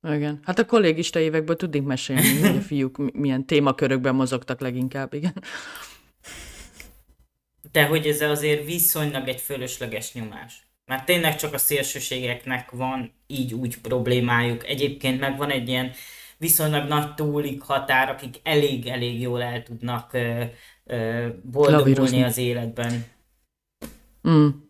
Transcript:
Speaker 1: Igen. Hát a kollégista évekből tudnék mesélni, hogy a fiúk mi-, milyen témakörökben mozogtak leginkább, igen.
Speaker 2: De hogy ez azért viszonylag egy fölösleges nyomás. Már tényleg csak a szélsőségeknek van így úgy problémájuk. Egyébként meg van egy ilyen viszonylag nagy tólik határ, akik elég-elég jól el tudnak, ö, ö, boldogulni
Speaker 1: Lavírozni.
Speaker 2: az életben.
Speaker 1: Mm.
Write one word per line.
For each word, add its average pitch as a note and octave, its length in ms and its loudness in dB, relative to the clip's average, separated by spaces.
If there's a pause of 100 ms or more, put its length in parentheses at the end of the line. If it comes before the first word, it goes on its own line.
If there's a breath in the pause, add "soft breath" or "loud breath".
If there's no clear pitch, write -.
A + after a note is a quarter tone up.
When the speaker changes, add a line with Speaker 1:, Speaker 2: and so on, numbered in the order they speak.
Speaker 1:
Igen. D3 360 -2
Hát F#3 140 -2
a A#3 80 4
kollégista E3+ 520 4
évekből D#3+ 380 2
tudnék D3+ 260 -2
mesélni, C3+ 580 0
hogy F3 160 4
a - 40 0
fiúk C3+ 360 -2
mi-, C#3+ 180 -2
milyen C3+ 320 -2
témakörökben C3+ 680 2
mozogtak C3 460 -2
leginkább, C3 540 -6
igen. E3 280 -4 (2250 loud breath)
Speaker 2:
De D3+ 120 6
hogy D3+ 220 2
ez D3 140 0
azért D3 440 2
viszonylag D3 640 -2
egy B2+ 120 -6
fölösleges B2 720 -8
nyomás. A2 540 -14 (180)
Már C3 200 -6
tényleg E3 320 2
csak D3+ 180 -6
a - 40 -4
szélsőségeknek B2+ 1120 -4
van B2+ 420 -6 (140)
így B2 280 -4
úgy B2 260 -6
problémájuk. A#2+ 880 0
Egyébként C3 520 0
meg C#3 160 -2
van C#3+ 140 -2
egy B2 180 -2
ilyen B2+ 220 -2 (480 loud breath)
viszonylag D3+ 500 2
nagy D3 260 0
tólik D3 480 -2
határ, C3+ 460 2
akik C3 340 -10
elég-elég B2 760 0
jól B2 220 -2
el A#2+ 200 -6
tudnak, A#2 500 -8
ö, A#2+ 300 -2 (420 loud breath)
ö, A#2 420 -2 (160)
boldogulni C#3+ 460 6
Speaker 1:
Lavírozni. C3 340 6
Speaker 2:
az B2 160 2
életben. A#2+ 680 -2 (1200)
Speaker 1:
Mm. D3+ 200 8 (220)